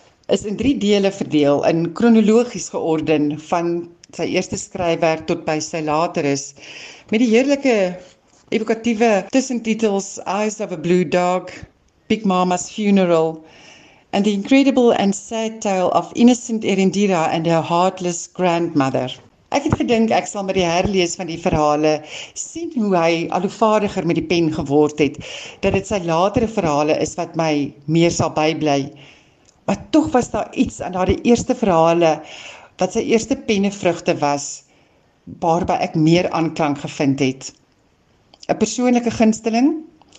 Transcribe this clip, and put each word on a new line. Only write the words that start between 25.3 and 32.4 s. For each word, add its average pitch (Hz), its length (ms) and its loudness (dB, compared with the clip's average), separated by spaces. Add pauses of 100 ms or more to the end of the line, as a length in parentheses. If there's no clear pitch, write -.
dat 196 140 0
dit 190 140 -2
sy 208 160 -4
latere 185 440 0
verhale 151 520 0
is - 160 -4
wat 165 200 -8
my 156 380 0 (140)
meer 165 240 4
sal 165 200 -2
bybly. 147 640 0 (720)
Maar 196 100 -2 (140)
tog 311 200 2
was 247 200 0
daar 214 240 -4
iets - 260 -2
aan 175 100 -6
daardie 185 320 0
eerste 240 320 2
verhale 165 640 4 (580)